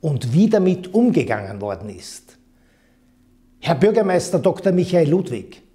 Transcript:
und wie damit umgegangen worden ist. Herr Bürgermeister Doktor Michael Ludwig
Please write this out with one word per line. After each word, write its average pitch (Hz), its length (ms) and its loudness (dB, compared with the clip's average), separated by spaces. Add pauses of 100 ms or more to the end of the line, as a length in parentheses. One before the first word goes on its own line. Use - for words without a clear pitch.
und 131 320 -2
wie 196 160 6
damit 185 440 0
umgegangen 113 680 0
worden 101 280 -8
ist. - 480 -20 (1200)
Herr 170 140 -2
Bürgermeister 190 640 2
Doktor 180 340 0
Michael 175 360 2
Ludwig 156 540 -4 (120)